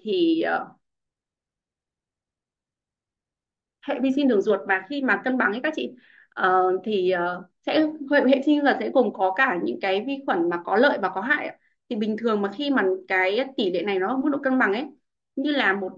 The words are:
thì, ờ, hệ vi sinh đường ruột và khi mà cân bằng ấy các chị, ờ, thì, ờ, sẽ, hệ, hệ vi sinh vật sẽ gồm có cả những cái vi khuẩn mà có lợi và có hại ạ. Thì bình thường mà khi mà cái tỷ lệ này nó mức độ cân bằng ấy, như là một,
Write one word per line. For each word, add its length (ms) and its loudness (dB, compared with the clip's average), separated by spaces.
thì, 400 2
ờ, 260 -2
hệ 160 -4
vi 140 2
sinh 120 2
đường 140 4
ruột 260 2
và 200 0
khi 140 -6
mà 220 0
cân 140 0
bằng 140 2
ấy 100 -6
các 140 -2
chị, 160 -6
ờ, 340 2
thì, 260 0
ờ, 320 -2
sẽ, 140 2
hệ, 100 4
hệ 40 2
vi 100 0
sinh 180 4
vật 160 4
sẽ 100 -4
gồm 220 2
có 240 0
cả 280 2
những 160 -4
cái 260 -2
vi 200 -6
khuẩn 220 0
mà 160 -4
có 120 0
lợi 260 4
và 120 2
có 60 -6
hại 280 -2
ạ. 80 -16
Thì 80 -6
bình 240 -2
thường 220 0
mà 140 -2
khi 140 -2
mà 140 2
cái 320 0
tỷ 160 0
lệ 100 0
này 160 0
nó 180 -2
mức 160 0
độ 100 0
cân 160 2
bằng 140 2
ấy, 120 -2
như 160 -2
là 200 2
một, 260 -4